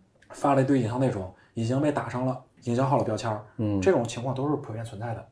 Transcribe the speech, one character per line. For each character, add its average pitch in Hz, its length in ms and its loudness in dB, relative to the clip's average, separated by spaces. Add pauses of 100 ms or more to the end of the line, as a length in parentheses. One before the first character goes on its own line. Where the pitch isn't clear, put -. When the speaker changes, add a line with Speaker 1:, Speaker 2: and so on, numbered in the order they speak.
(300)
Speaker 1:
发 139 260 2
了 135 40 4
一 131 40 6
堆 135 160 4
营 107 80 0
销 120 100 -4
内 131 100 4
容， 95 240 -4 (220)
已 117 100 -2
经 127 160 0
被 151 120 2
打 - 160 -2
上 127 180 -2
了 131 100 -2 (280)
营 120 100 0
销 131 100 2
号 131 140 4
的 110 60 2
标 110 120 -2
签 113 140 -2
儿。 104 100 -4 (180)
Speaker 2:
嗯。 104 220 2
Speaker 1:
这 185 120 6
种 135 100 4
情 117 180 -6
况 123 140 -4
都 135 160 -2
是 147 60 0
普 - 160 -6
遍 113 120 -8
存 101 160 -12
在 120 140 -6
的。 - 180 -14